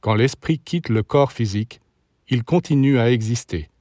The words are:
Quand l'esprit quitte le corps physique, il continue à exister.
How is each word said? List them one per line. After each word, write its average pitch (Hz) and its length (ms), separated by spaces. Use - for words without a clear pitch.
Quand 208 120
l'esprit 139 460
quitte - 300
le 110 140
corps 143 280
physique, 107 480
il 120 160
continue 139 560
à 117 100
exister. 113 600